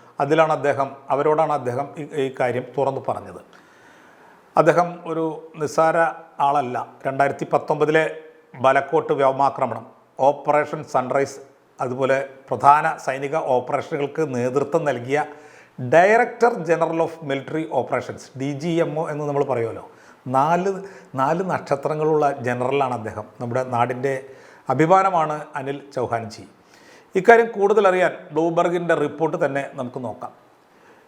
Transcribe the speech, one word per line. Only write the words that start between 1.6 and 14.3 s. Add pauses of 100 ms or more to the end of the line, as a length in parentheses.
ഈ,
ഈ
കാര്യം (140)
തുറന്നു
പറഞ്ഞത്. (880)
അദ്ദേഹം
ഒരു
നിസ്സാര (420)
ആളല്ല. (200)
രണ്ടായിരത്തി
പത്തൊമ്പതിലെ (440)
ബലക്കോട്ട്
വ്യോമാക്രമണം, (340)
ഓപ്പറേഷൻ
സൺറൈസ്, (420)
അതുപോലെ (180)
പ്രധാന
സൈനിക
ഓപ്പറേഷനുകൾക്ക്